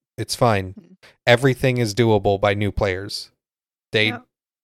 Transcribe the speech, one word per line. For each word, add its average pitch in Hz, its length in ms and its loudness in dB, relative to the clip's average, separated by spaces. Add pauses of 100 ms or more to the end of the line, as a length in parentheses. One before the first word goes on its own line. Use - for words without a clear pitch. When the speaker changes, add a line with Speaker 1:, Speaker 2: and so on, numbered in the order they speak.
(180)
Speaker 1:
It's - 160 -8
fine. 98 400 0
Speaker 2:
Mm-hmm. - 200 -20 (320)
Speaker 1:
Everything 123 520 2
is 110 160 -2
doable 104 460 2
by 104 140 2
new 101 180 -2
players." 98 580 -6 (640)
They, 110 160 2
Speaker 2:
Yep. - 180 -8 (380)